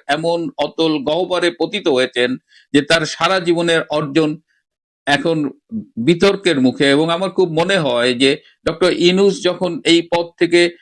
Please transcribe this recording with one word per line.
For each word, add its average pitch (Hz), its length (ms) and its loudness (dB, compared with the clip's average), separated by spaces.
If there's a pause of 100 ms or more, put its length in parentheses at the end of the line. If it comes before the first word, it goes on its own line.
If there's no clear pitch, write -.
এমন 165 500 -2
অতল 151 460 -2
গহ্বরে 175 560 -2
পতিত 165 280 -4
হয়েছেন 127 500 0 (360)
যে 143 80 4
তার 160 240 0
সারা 180 340 -2
জীবনের 170 500 0
অর্জন 151 480 -2 (680)
এখন 160 440 0 (480)
বিতর্কের 170 640 2
মুখে। 127 280 2
এবং 151 200 2
আমার 180 200 -2
খুব 185 220 0
মনে 170 260 0
হয় 127 360 0
যে 135 280 0 (260)
ডক্টর 165 260 0
ইউনূস 185 500 2
যখন 175 420 -4
এই 165 300 2
পদ 170 100 -2 (140)
থেকে 175 420 2